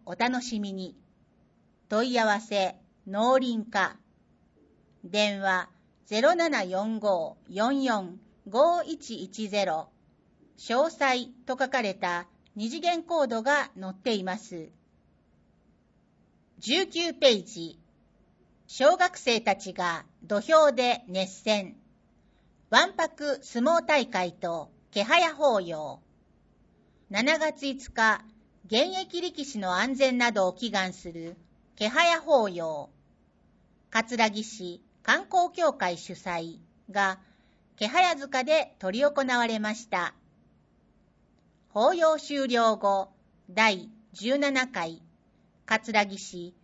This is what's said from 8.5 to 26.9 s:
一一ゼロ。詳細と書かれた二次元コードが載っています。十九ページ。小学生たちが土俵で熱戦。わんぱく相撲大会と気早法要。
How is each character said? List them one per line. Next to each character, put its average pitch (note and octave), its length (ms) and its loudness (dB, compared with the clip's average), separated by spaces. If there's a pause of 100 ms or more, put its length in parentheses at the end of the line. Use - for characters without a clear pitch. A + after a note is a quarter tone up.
一 D4 400 -10
一 G3 260 -8
ゼ G3+ 160 0
ロ。 D#3+ 240 -4 (680)
詳 C4+ 320 0
細 C4 380 -2 (180)
と B3+ 140 -6
書 C4 100 0
か C4 120 0
れ G3+ 120 -2
た F3 340 -4 (280)
二 G#3+ 140 -6
次 D#4+ 100 -8
元 E4+ 240 -2
コ E4 200 0
ー C4 40 0
ド A3+ 140 -4
が C#4 380 0
載 F#3+ 120 -10
っ - 20 -10
て A#3 200 -4
い G3 100 -2
ま F#3 140 -6
す。 E3 320 -14 (1900)
十 E4+ 280 0
九 E4+ 260 -4
ペ C#4+ 160 4
ー G#3 140 2
ジ。 E3 360 -14 (880)
小 D4 280 4
学 F4+ 220 2
生 A3+ 240 0
た G3+ 140 0
ち F#3+ 180 -10
が F3 320 -4 (180)
土 G3+ 160 -2
俵 D#4 320 6
で B3 360 0
熱 F#3 340 -6
戦。 G#3 340 -2 (920)
わ C4+ 160 6
ん G4 80 -4
ぱ D#4+ 160 0
く D4 340 -4
相 D4 360 2
撲 E4 60 -4
大 D4 220 2
会 F#3 240 -2
と E3+ 400 -6 (200)
気 G3+ 120 0
早 D#4+ 300 4
法 C4+ 280 2
要。 D3+ 400 -10 (1080)